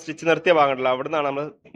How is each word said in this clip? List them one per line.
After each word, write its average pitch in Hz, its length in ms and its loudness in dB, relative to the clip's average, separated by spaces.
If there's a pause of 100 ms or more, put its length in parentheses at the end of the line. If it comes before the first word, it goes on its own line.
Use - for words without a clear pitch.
സ്റ്റിച്ച് 156 280 -12
നിർത്തിയ 165 300 4
ഭാഗം 139 140 4
ഉണ്ടല്ലോ, 127 220 0
അവിടെ 135 140 -6
നിന്നാണ് 151 200 -2
നമ്മൾ 139 160 -4 (300)